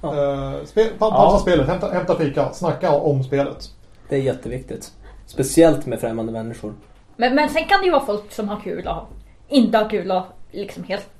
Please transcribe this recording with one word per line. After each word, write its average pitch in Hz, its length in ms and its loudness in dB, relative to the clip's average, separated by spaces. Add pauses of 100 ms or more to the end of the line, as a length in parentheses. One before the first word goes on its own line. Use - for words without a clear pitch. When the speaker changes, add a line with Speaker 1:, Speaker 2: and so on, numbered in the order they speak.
Speaker 1:
Ja. 151 60 -6
Speaker 2:
Eh, 143 560 -2
spe-, 220 340 2
pa-, 214 120 4
pausa 202 260 6
Speaker 3:
Ja. - 20 6
Speaker 2:
spelet, 170 300 2
hämta, 180 240 -2
hämta 180 260 0
fika, 143 340 0
snacka 170 400 -2
om 143 320 2
spelet. 139 460 -4 (380)
Speaker 1:
Det 139 80 -2
är 139 40 0
jätteviktigt. 131 720 -6 (340)
Speciellt 151 600 4
med 120 140 -6
främmande 113 320 -4
människor. 110 400 -8 (440)
Speaker 4:
Men, 247 180 2
men 294 140 4
sen 320 160 -2
kan 392 160 2
det 392 60 0
ju 359 60 4
vara 285 140 2
folk 208 260 -4
som 208 160 -6
har 208 120 -6
kul 175 260 -8
och - 220 -6 (400)
inte 233 300 4
har 214 120 2
kul 190 200 -2
och 185 120 0 (300)
liksom 196 320 -10
helt 196 240 -8 (120)